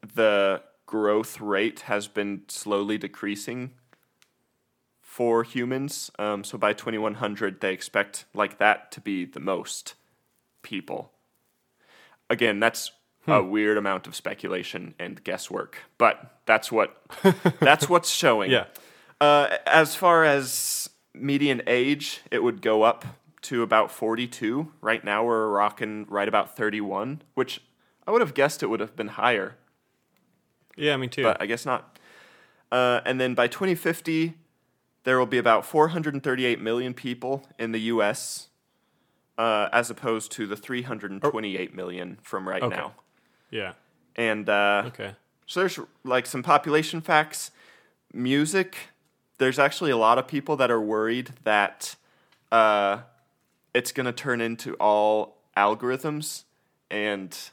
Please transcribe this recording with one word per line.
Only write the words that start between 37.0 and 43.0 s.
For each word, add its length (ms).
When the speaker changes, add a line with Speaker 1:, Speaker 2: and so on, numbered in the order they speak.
Speaker 1:
in 120
the 100
U 220
S, 460
uh, 360
as 160
opposed 440
to 140
the 80
three 280
hundred 280
and 100
twenty-eight 540
million 480
from 240
right 160
Speaker 2:
Okay. 120
Speaker 1:
now. 180